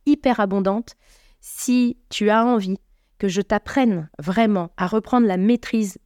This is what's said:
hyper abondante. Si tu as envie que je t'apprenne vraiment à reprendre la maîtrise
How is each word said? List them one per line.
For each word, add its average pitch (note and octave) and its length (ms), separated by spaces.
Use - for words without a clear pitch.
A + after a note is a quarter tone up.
hyper C4+ 340
abondante. G3 540
Si B3 580
tu G#3 220
as A3+ 160
envie G3+ 320
que G3+ 100
je F#3 140
t'apprenne G#3 680
vraiment F#3 600
à F#3 80
reprendre A3 400
la F#3 100
maîtrise G#3+ 680